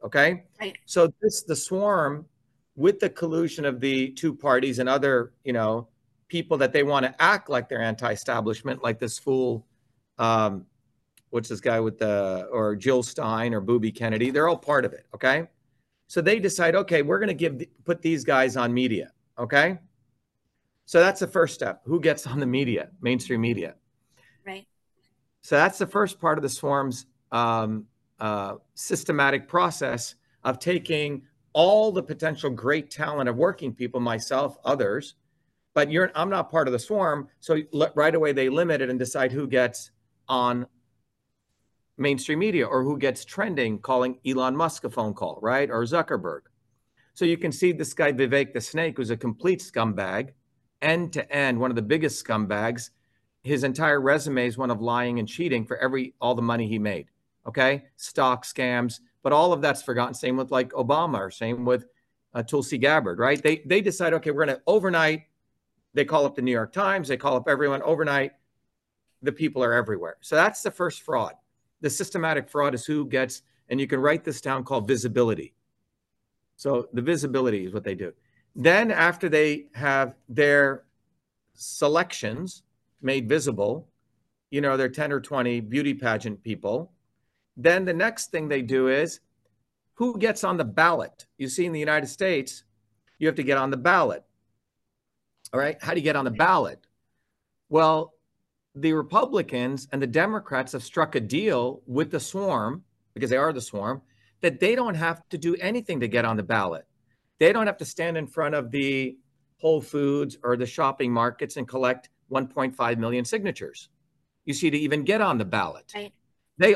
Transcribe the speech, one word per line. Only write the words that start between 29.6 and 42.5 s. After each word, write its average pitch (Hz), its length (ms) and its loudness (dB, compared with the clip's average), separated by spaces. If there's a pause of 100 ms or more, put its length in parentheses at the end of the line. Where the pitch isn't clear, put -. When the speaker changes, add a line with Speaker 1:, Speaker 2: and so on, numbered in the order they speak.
Speaker 1:
of 127 160 -2
taking 151 640 -4 (300)
all 202 380 6
the 180 120 -2
potential 127 480 -4
great 131 400 -2
talent 147 360 -4
of 117 80 -2
working 160 380 0
people, 123 260 -6
myself, 120 640 -2
others, 127 520 -2 (580)
but 147 160 2
you're, 180 240 2
I'm 170 160 0
not 185 220 -2
part 156 160 2
of 131 40 -2
the 123 60 0
swarm. 151 520 -2 (100)
So 160 180 0 (140)
le-, 160 240 0
right 156 180 4
away, 156 180 2
they 131 160 2
limit 151 320 2
it 127 120 -2
and 127 80 -2
decide 127 320 -2
who 135 160 -4
gets 127 420 0 (380)
on 123 400 0 (1300)
mainstream 143 400 0
media 175 300 2